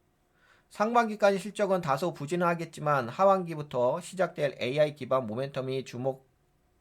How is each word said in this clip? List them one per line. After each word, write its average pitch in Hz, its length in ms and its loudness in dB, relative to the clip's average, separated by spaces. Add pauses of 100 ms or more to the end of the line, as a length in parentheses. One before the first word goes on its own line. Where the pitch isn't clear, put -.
(680)
상반기까지 214 680 2
실적은 190 420 0
다소 156 320 0
부진하겠지만 151 960 -2
하반기부터 165 920 2
시작될 170 580 -2
에이아이 147 360 2
기반 131 300 -2
모멘텀이 131 600 -6
주목, 131 440 -6 (520)